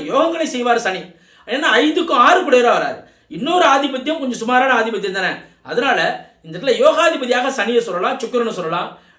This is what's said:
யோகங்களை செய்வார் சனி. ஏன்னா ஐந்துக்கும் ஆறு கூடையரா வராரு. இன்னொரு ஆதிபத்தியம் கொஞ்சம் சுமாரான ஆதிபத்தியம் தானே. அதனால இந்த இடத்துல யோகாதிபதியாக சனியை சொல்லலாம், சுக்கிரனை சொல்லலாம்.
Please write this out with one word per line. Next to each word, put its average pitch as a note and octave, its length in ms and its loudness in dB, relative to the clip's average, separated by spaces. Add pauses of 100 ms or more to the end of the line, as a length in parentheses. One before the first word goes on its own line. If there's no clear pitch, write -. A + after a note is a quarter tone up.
யோகங்களை D#4+ 420 0
செய்வார் A#3+ 380 -2
சனி. F#3 160 -4 (460)
ஏன்னா C#4 280 -2
ஐந்துக்கும் D4+ 500 2
ஆறு F4 160 6
கூடையரா A#3+ 320 4
வராரு. - 260 -4 (320)
இன்னொரு E4 340 0
ஆதிபத்தியம் C#4 560 0
கொஞ்சம் B3 200 -6
சுமாரான B3+ 320 2
ஆதிபத்தியம் G3+ 460 -2
தானே. F3+ 120 -2 (320)
அதனால A3+ 360 0 (440)
இந்த E3 120 -14
இடத்துல B3 260 0
யோகாதிபதியாக C4+ 680 2
சனியை A3+ 300 0
சொல்லலாம், A3 380 -2
சுக்கிரனை A#3 360 -4
சொல்லலாம். E3+ 340 -6 (300)